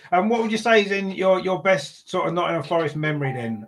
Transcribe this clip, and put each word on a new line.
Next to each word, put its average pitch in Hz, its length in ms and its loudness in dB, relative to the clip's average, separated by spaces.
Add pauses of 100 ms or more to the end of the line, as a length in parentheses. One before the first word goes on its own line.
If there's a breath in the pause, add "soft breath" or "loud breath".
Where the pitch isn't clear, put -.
(120)
And 185 180 2
what 226 120 2
would 220 100 -2
you 220 60 0
say 220 260 4
is 196 80 -6
in 196 200 -2
your, 185 280 2
your 180 220 -2
best - 480 -2
sort 175 180 -2
of 165 60 -2
Nottingham 170 300 -2
Forest 151 340 0
memory 151 340 -2
then 113 360 -6